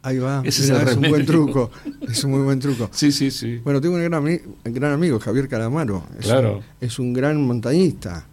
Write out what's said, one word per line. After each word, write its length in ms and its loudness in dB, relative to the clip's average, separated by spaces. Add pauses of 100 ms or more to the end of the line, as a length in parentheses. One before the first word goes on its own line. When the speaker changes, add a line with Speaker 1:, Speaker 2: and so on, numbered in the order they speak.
Speaker 1:
Ahí 140 -2
va. 260 -2
Speaker 2:
Ese 200 0
Speaker 1:
Mirá, 140 4
Speaker 2:
es 40 4
el 60 2
Speaker 1:
es 80 4
un 60 2
buen 100 4
Speaker 2:
remedio. 140 4
Speaker 1:
truco. 440 2 (400)
Es 140 -4
un 80 0
muy 80 2
buen 180 2
truco. 320 -2
Speaker 2:
<laughs> 20 -20
Sí, 200 2
sí, 180 0
sí. 280 -6
Speaker 1:
Bueno, 220 0
tengo 140 0
un 80 0
gran 100 -2 (120)
ami-, 160 0 (240)
un 80 -6
gran 200 0
amigo, 280 2
Javier 280 -2
Calamaro. 560 -2 (140)
Es 80 -6
Speaker 2:
Claro. 320 2
Speaker 1:
un, 40 -12 (180)
es 180 -6
un 140 -2
gran 340 0
montañista. 880 0